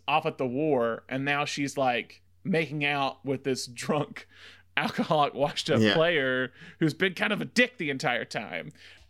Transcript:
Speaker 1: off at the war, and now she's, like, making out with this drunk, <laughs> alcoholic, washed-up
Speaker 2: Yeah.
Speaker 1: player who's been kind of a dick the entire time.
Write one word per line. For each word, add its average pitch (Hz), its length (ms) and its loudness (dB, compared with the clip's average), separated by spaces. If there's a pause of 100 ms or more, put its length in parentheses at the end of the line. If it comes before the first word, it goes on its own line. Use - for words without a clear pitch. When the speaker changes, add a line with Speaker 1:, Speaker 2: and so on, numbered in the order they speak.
Speaker 1:
off 156 180 2
at 156 120 -2
the 135 100 0
war, 123 640 2
and 135 160 -4
now 143 200 0
she's, 139 320 -4
like, 123 440 0 (220)
making 156 420 -2
out 143 400 -2
with - 180 -2
this 131 240 -2
drunk, - 600 -4 (240)
<laughs> - 260 -12
alcoholic, 156 560 2
washed-up 143 460 0
Speaker 2:
Yeah. 107 140 6
Speaker 1:
player 131 580 2 (280)
who's 156 140 2
been 185 200 0
kind 214 180 -2
of 202 100 -2
a 147 40 -6
dick 240 320 0
the 147 120 -4
entire 131 360 -2
time. 101 460 -8 (380)